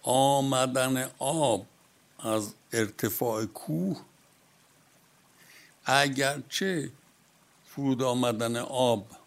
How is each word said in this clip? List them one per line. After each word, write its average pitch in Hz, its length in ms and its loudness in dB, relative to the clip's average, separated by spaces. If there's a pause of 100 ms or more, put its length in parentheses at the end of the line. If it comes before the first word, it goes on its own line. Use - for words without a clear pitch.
آمدن 131 1160 2
آب 131 480 0 (520)
از 110 340 -4 (180)
ارتفاع 110 720 -2
کوه، 165 600 -6 (1800)
اگرچه 139 1080 0 (720)
فرود 135 380 -2
آمدن 120 540 0 (120)
آب 117 440 0 (160)